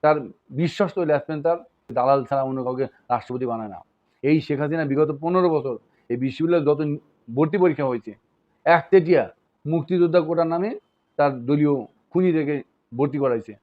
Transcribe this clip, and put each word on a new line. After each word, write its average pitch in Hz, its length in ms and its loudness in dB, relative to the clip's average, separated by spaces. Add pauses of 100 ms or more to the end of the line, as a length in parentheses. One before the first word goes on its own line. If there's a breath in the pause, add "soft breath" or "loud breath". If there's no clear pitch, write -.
তার 151 140 4 (420)
বিশ্বস্ত 170 380 -2 (140)
লেফটেন্যান্ট, 147 360 -2
তার 170 120 0 (380)
দালাল 135 320 4
ছাড়া 139 200 -2
অন্য 131 180 -4
কাউকে 127 180 -4 (280 soft breath)
রাষ্ট্রপতি 123 400 -4
বানায় 110 220 -8
না। 85 40 -16 (440)
এই 147 140 4 (100)
শেখ 147 140 -2
হাসিনা 156 300 -2
বিগত 151 200 0 (120)
পনেরো 180 340 2
বছর 135 180 -4 (360)
এই 120 140 -4
বিশ্ববিদ্যালয়ে 160 440 0
যত 147 120 0 (480)
ভর্তি 151 360 0
পরীক্ষা 151 260 0
হয়েছে, 113 220 -6 (540)
এক 160 240 4
তেটিয়া 170 320 6 (420)
মুক্তিযোদ্ধা 170 640 2
কোটার 165 260 0
নামে 190 160 -2 (480)
তার 143 140 4 (160)
দলীয় 147 260 4 (360)
খুনিদেরকে 160 460 0 (420)
ভর্তি 143 260 0
করাইছে। 117 280 -2 (100)